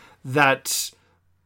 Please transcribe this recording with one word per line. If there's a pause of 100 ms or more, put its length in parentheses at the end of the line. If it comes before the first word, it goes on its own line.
(260)
that, (540)